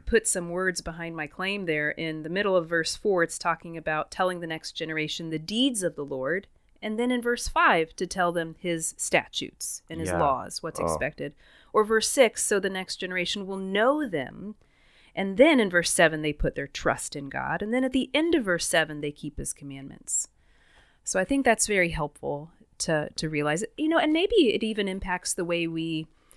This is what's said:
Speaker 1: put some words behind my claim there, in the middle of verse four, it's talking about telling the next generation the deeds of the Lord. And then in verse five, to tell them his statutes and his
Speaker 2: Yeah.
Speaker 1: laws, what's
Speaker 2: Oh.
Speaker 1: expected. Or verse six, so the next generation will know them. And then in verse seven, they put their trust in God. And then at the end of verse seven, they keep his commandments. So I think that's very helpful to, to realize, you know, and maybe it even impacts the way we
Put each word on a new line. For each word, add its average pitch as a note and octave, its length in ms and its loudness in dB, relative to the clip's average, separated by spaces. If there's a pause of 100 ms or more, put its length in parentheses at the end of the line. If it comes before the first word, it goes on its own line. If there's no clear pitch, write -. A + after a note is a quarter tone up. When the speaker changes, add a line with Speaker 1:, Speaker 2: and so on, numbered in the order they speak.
Speaker 1:
put - 220 2
some F3 240 -2
words F3+ 300 -2
behind E3 360 -10
my D3+ 120 -6
claim F#3+ 380 -6
there, D3+ 240 0
in D#3 340 -6
the D#3 40 -8
middle F#3+ 280 2
of E3 120 2
verse E3 280 0
four, F#3 260 2
it's - 160 -2
talking E3+ 380 -4
about D#3 340 -4
telling F#3 300 0
the E3+ 80 -6
next D#3+ 240 -8
generation D#3 580 -4
the D#3+ 80 -4
deeds G#3 460 0
of D#3+ 100 -2
the D3 100 -8
Lord. C#3+ 440 -4 (340)
And G#3+ 160 -4
then B3 120 0
in A#3+ 120 0
verse A#3+ 260 -2
five, A3 480 4
to F3+ 100 -4
tell F3 260 0
them E3 260 -4
his E3+ 400 -4
statutes - 880 -4
and E3 120 -10
his - 100 -2
Speaker 2:
Yeah. E3+ 100 2
Speaker 1:
laws, C3 420 0
what's E3 180 -8
Speaker 2:
Oh. F2 40 0
Speaker 1:
expected. C3 500 -2 (380)
Or G#3+ 120 6
verse A3 240 2
six, - 360 4
so G#3 160 2
the F#3+ 100 -2
next F#3 260 -6
generation F#3 500 -4
will G3 100 -6
know A3 520 2
them. C#3 480 -6 (580)
And G3 240 -2
then C#4+ 200 10
in G3+ 120 4
verse F3 200 4
seven, D#3+ 320 4
they D3+ 120 0
put - 200 0
their C#3+ 120 -6
trust - 500 -4
in C#3 140 -10
God. C#3 320 -4
And G#3+ 100 -2
then B3+ 120 2
at B3+ 80 -2
the C4 200 0
end D#4+ 220 2
of C4+ 100 2
verse F3 220 0
seven, D#3 340 0
they D3 100 -4
keep D3 280 -10
his C3+ 160 -8
commandments. - 720 -8 (760)
So - 160 -2
I F#3+ 60 2
think C#4 200 0
that's A#3 220 4
very F#3 240 2
helpful D3+ 600 -6 (280)
to, D#3 380 0
to D#3+ 140 -4
realize, D3+ 340 0 (140)
you D#4 100 0
know, E4 100 4
and D4+ 140 4
maybe F4+ 220 2 (200)
it G3 80 0
even G#3+ 240 -2
impacts F#3+ 460 -4
the F#3 140 -2
way E3+ 200 0
we E3 400 -4 (300)